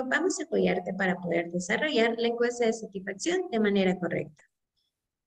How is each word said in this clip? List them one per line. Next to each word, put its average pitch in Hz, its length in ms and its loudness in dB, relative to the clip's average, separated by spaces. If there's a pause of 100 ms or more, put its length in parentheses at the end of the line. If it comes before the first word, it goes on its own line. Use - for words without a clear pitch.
vamos 311 320 0
a 320 40 -6
apoyarte 190 480 0
para 185 240 0
poder 170 340 -2
desarrollar 226 680 0
la 233 100 2
encuesta 240 380 0
de 226 80 2
satisfacción 220 760 -4
de 220 100 0
manera 196 380 4
correcta. - 460 -6 (840)